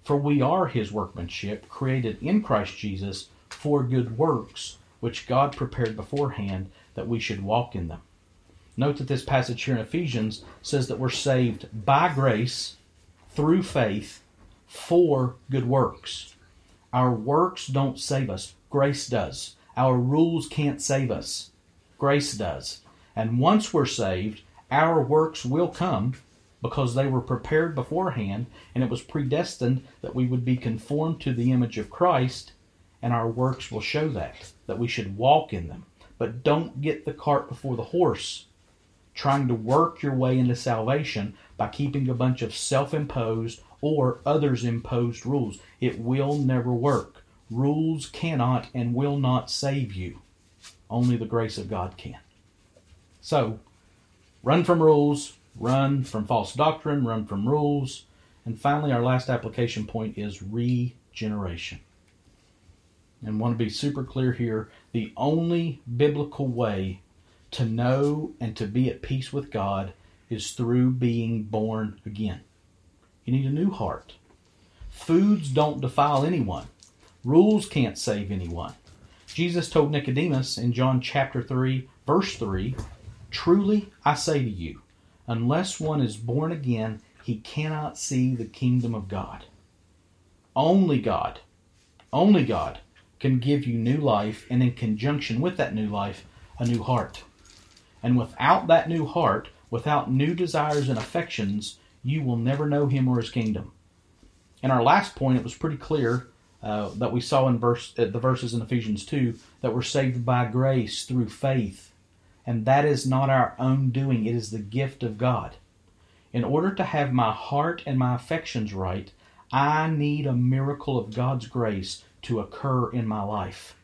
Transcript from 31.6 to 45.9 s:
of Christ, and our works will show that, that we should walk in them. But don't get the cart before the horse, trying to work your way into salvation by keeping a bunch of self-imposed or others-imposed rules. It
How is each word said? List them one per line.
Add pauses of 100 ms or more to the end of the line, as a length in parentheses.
of
Christ, (500)
and
our
works
will
show
that, (140)
that
we
should
walk
in
them. (320)
But
don't
get
the
cart
before
the
horse, (680)
trying
to
work
your
way
into
salvation (200)
by
keeping
a
bunch
of
self-imposed (180)
or
others-imposed
rules. (200)
It